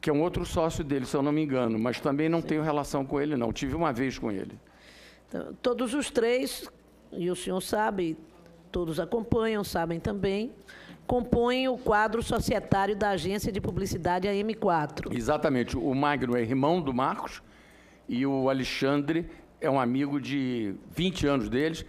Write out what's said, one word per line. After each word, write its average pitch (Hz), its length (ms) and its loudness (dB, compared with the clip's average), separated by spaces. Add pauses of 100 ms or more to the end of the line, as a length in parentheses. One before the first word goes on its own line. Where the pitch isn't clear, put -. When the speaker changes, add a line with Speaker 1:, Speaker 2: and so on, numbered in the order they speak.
Speaker 1:
Que - 80 -2
é 151 40 2
um 147 80 2
outro 175 240 -2
sócio 165 380 0
dele, 135 220 -2
se 135 100 -4
eu 143 60 2
não 147 100 2
me 151 100 2
engano, 123 380 0
mas 117 220 0
também 147 260 2
não 165 140 2
Speaker 2:
Sim. 160 60 -6
Speaker 1:
tenho 156 140 0
relação 147 440 -2
com 143 160 -2
ele, 147 160 0
não. 117 160 0
Tive 135 200 -4
uma 160 200 0
vez 127 260 -2
com - 100 -4
ele. 98 300 -6 (720)
Speaker 2:
Então, - 320 -8
todos 240 320 -2
os 294 180 -2
três, 247 580 0 (440)
e 175 180 -2
o 180 60 -2
senhor 185 240 -4
sabe, 196 560 0 (520)
todos 165 300 -2
acompanham, 220 640 0
sabem 170 340 -2
também, 202 540 -2 (560)
compõem 247 600 2
o 247 80 0
quadro 220 440 2
societário 202 760 0
da 208 140 2
agência 190 380 -2
de 190 120 -4
publicidade 180 680 -2
A 202 80 2
M 214 180 0
quatro. 165 640 0
Speaker 1:
Exatamente. 131 600 2
O 131 180 2
Magno 135 400 2
é 123 60 2
irmão 135 400 2
do 135 120 -2
Marcos 139 480 -2 (680)
e 123 160 0
o 135 240 2
Alexandre 143 800 0 (320)
é 151 80 2
um 135 100 4
amigo 139 400 2
de 123 560 -2 (140)
vinte 180 360 0
anos 139 220 2
deles. 151 420 0